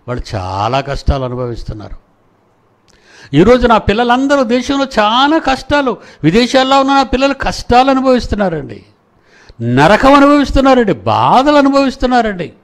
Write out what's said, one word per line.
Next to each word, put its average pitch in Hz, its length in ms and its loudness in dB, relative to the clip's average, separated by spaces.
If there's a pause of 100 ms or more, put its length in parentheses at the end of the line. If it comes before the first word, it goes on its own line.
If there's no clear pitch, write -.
వాళ్ళు 120 280 -8
చాలా 101 460 -4
కష్టాలు 139 420 -4
అనుభవిస్తున్నారు. 117 840 -10 (1300)
ఈరోజు 233 340 4
నా 226 100 4
పిల్లలందరూ 247 680 0
దేశంలో 254 420 -2 (140)
చాలా 254 380 2
కష్టాలు, 269 600 -2 (260)
విదేశాల్లో 262 560 2
ఉన్న 269 120 0
నా 277 120 2
పిల్లలు 262 300 -2
కష్టాలు 247 560 0
అనుభవిస్తున్నారండి, 202 960 -2 (760)
నరకం 156 520 2
అనుభవిస్తున్నారండి, 269 800 2
బాధలు 156 600 0
అనుభవిస్తున్నారండి. 247 1000 0 (100)